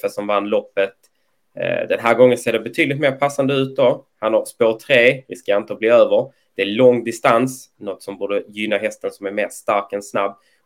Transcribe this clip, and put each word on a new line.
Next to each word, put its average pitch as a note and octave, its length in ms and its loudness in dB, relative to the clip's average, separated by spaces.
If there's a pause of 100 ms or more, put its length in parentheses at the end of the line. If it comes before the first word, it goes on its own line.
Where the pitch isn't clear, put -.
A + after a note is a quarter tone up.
S G2+ 100 -6
som G#2 120 -8
vann G#2 220 -2
loppet. G2+ 460 -2 (640)
Eh, F2 320 -4
den G2 120 -2
här A#2 140 2
gången B2 240 4
ser A#2 140 -4
det A2+ 80 -2
betydligt C#3 400 -4
mer C#3+ 120 0
passande C#3 420 -2
ut C3+ 220 -2
då. C3 280 2 (140)
Han A2 160 0
har G#2+ 100 2
spår - 280 0
tre, B2+ 560 2
riskerar G2+ 300 -4
inte G#2 140 -6
att G2 60 -10
bli A2 100 0
över. A2+ 380 4 (300)
Det G2 60 -4
är F#2+ 40 0
lång B2 380 2
distans, B2 720 0
något G2 260 -12
som G2 160 -12
borde G2+ 300 -4
gynna G#2 280 -4
hästen G#2 340 -6
som G2+ 160 -14
är G2 40 -6
mer G2+ 180 -4
stark - 440 -4
än G2+ 100 -6
snabb. G2+ 340 -6 (300)